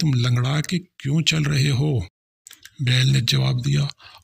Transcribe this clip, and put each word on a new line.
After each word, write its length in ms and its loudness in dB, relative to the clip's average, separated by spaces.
तुम 140 2
लंगड़ा 460 0
के 180 -4
क्यों 440 -4
चल 220 0
रहे 240 0
हो?" 400 0
बैल 280 2
ने 100 2
जवाब 420 0
दिया, 260 0